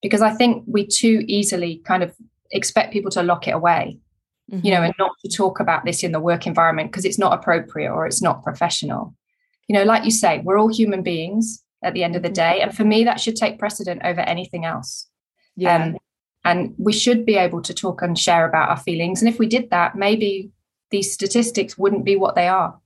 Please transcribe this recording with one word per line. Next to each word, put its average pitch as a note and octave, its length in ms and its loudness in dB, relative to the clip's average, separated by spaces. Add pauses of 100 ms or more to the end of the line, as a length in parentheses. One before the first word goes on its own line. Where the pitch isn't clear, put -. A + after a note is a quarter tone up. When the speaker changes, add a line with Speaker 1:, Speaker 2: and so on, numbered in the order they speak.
Speaker 1:
Because G#3 200 2
I A3 100 6
think A#3 360 2
we G3+ 180 0
too A3+ 420 4
easily F3+ 560 -2
kind F#3 200 0
of - 100 -8 (380)
expect - 420 0
people G3 180 -2
to F3+ 120 0
lock F3 240 0
it - 40 -2
away, E3 460 0 (500)
you G3 240 -2
know, F#3 60 4
Speaker 2:
Mm-hmm. E3+ 80 4
Speaker 1:
and E3+ 140 0
not F#3+ 120 0 (140)
to G3 100 -10
talk F#3+ 240 0
about E3 260 0
this E3+ 180 -4
in E3+ 80 -2
the D#3+ 80 -2
work E3+ 280 0
environment E3 460 2
'cause F#3 100 -6
it's F#3+ 160 -2
not F#3+ 140 4
appropriate E3 580 -2
or D#3+ 140 -2
it's - 160 -2
not E3+ 220 0
professional. - 720 -4 (540)
You G#3 60 2
know, G3 100 4
like A3 180 4
you A3 80 2
say, E3+ 320 2
we're F#3+ 160 2
all A3 80 4
human G#3+ 360 2
beings F3+ 600 -4 (200)
at F3 100 -2
the F3+ 100 -2
end E3+ 140 -2
of E3+ 40 -4
the E3+ 60 -4
Speaker 2:
Mm-hmm. E3+ 60 -4 (240)
Speaker 1:
day. - 40 0
And G3+ 140 -4
for A3 80 0
me, G#3+ 220 4
that A#3+ 160 0
should A3+ 160 -4
take - 200 -2
precedent F#3+ 460 -6
over F3 160 -2
anything E3+ 460 -6
else. C#3 420 -10 (480)
Speaker 2:
Yeah. F3 200 2 (100)
Speaker 1:
Um, E3 120 -6 (460)
and F3 340 0
we G3 140 2
should A3+ 340 2
be G#3+ 120 4
able F3 240 0
to F#3 120 -10
talk F3+ 280 -6
and E3+ 180 -2
share E3+ 260 4
about D#3+ 240 0
our D#3 80 0
feelings. E3+ 440 -4
And A3+ 80 6
if A3+ 100 -4
we A3 80 4
did B3 240 0
that, F3 240 2
maybe G3+ 560 -2 (400)
these G3 220 -2
statistics G#3 640 -2
wouldn't G3+ 260 0
be G3 140 2
what - 180 2
they F3 140 2
are. F#3 360 0